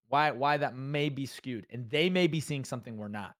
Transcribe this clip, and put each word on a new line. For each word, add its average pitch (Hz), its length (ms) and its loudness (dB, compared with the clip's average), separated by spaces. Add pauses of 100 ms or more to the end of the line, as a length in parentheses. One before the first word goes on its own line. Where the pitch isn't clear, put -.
why, 147 220 4
why 139 260 2
that 135 200 -2
may 143 320 0
be 135 180 -4
skewed, 120 440 -8
and 120 200 -8
they 156 180 4
may 180 180 4
be 156 140 0
seeing 139 240 -4
something 120 320 -8
we're 104 120 -8
not. 104 320 -8